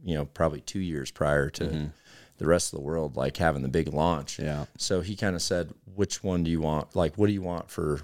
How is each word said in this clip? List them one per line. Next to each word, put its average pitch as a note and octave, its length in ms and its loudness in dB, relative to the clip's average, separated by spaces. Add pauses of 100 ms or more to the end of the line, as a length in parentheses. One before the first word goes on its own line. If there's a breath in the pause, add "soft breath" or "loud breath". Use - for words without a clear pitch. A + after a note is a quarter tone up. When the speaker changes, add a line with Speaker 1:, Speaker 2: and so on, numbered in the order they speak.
Speaker 1:
you F2 120 -2
know, D2 100 -2
probably D#2 360 0
two - 180 -8
years D#2+ 320 -4
prior D2 380 2
to - 160 -6
Speaker 2:
Mm-hmm. D#2 200 -2 (520 loud breath)
Speaker 1:
the E2 80 -4
rest E2+ 260 4
of - 80 -8
the C#2 60 -8
world, D2+ 320 -2
like, C2+ 200 0
having D2 260 2
the C2 40 -2
big D#2+ 260 2
launch. D#2 460 0
Speaker 2:
Yeah. D2 260 -2 (120)
Speaker 1:
So F#2 240 0
he G2 140 -6
kinda F#2+ 240 -2
said, E2+ 340 -2 (220)
"Which - 280 -2
one F2+ 200 2
do E2 80 2
you E2 100 2
want? D#2 340 0
Like, E2 220 2
what G#2 100 6
do G#2 60 4
you G2 80 -2
want F2 300 -6
for, D2+ 320 -2